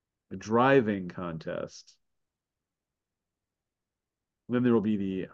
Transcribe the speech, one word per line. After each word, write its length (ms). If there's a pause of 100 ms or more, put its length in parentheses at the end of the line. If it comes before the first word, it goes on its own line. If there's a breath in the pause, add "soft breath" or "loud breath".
(320)
A 40
driving 720
contest. 880 (2500)
Then 160
there 100
will 80
be 160
the 360